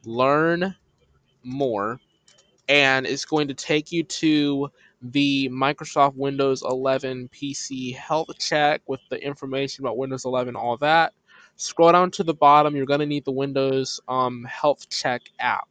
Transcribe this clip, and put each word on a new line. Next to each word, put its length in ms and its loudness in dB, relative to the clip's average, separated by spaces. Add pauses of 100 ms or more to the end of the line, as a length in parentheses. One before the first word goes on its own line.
learn 720 2 (680)
more, 560 -2 (680)
and 380 4
it's 180 -4
going 220 -2
to 80 -8
take 360 -4
you 120 -2
to 640 -2 (320)
the 480 0
Microsoft 640 0
Windows 460 0
eleven 680 -4
P 240 -10
C 400 -10
health 440 -6
check 480 -2
with 140 -6 (100)
the 140 -6
information 600 -6
about 140 -2
Windows 280 -6
eleven, 300 -2
all 220 -2
that. 360 4 (420)
Scroll 380 4
down 180 4
to 120 -6
the 100 -2
bottom, 420 6
you're 100 -2
gonna 220 0
need 180 -4
the 60 -4
Windows, 760 -2
um, 360 -2
health 460 -2
check 320 -4 (180)
app. 320 -2